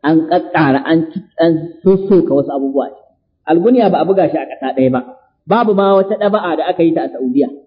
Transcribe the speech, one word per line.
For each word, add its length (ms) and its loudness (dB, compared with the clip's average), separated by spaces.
An 120 2
ƙaƙƙara, 560 0
an 160 0
ci, 80 -10
an 120 2
sossoka 520 2
wasu 160 0
abubuwa 360 -4
a 40 -14
ciki. 120 -20
Al-Gunya 440 2
ba 80 0
a 80 0
buga 240 2
shi 80 -4
a 80 -6
ƙasa 280 -8
ɗaya 160 2
ba. 100 -2
Babu 280 2
ma 200 2
wata 240 0
ɗaba'a 400 -2
da 120 -4
aka 120 0
yi 80 2
ta 160 -4
a 80 -8
Saudiya. 320 -2